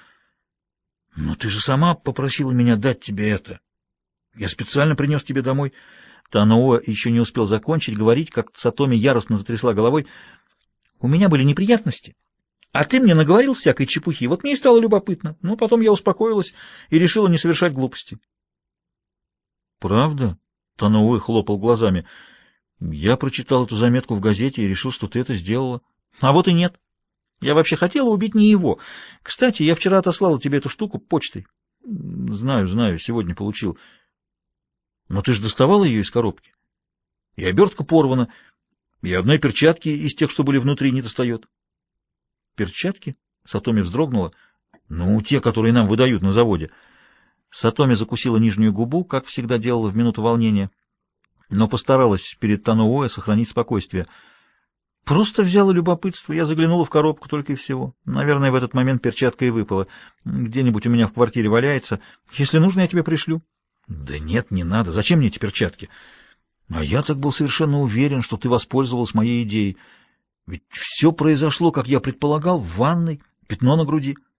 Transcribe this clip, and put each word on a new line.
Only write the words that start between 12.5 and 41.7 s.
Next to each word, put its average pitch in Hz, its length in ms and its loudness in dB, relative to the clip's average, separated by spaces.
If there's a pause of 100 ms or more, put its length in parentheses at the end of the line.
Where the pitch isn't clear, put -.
а 139 120 0
ты 262 160 0
мне 214 160 6
наговорил 190 380 4
всякой 139 320 2
чепухи, 139 420 -4
вот 147 160 -2
мне 285 100 -2
и - 40 0
стало 240 220 6
любопытно. 202 640 0
Но 190 140 -2
потом 226 260 2
я 220 100 4
успокоилась 208 600 0 (360)
и 156 100 4
решила 185 280 4
не 170 100 4
совершать 165 360 0
глупостей». 131 440 -8 (1600)
«Правда?» 123 580 -2 (380)
Таноуэ 107 440 2
хлопал 104 380 -2
глазами. 107 480 0 (760)
«Я 82 360 -2
прочитал 127 480 -2
эту 107 120 -6
заметку 120 380 0
в 101 40 -2
газете 107 420 -2
и 104 60 0
решил, 95 240 -4
что 113 160 -8
ты 120 120 -6
это 127 140 -4
сделала». 120 480 -4 (380)
«А 135 140 4
вот 175 140 4
и 180 60 4
нет. 175 260 0 (640)
Я 143 120 0
вообще 156 220 2
хотела 233 340 0
убить 214 260 0
не 214 140 6
его. 180 300 2 (420)
Кстати, - 420 -2
я 160 120 2
вчера 190 240 0
отослала 175 400 0
тебе 143 180 -2
эту 135 120 -4
штуку 208 300 -8
почтой». - 480 -6 (380)
«Знаю, 113 800 -4
знаю, 98 320 -2
сегодня 101 360 -4
получил». 101 420 -6 (1300)
«Но 95 140 -4
ты 127 120 0
ж 104 60 -2
доставала 139 460 2
её 113 160 0
из 95 100 -6
коробки. - 420 -4 (840)
И - 80 -8
обёртка 139 400 0
порвана, 131 420 2 (720)
и 90 120 -4
одной 98 240 2
перчатки 151 500 0
из 151 280 -4
тех, 151 160 0
что - 120 -2
были 139 140 0
внутри, 127 340 0
не 131 100 -2
достаёт». 117 460 -6 (1080)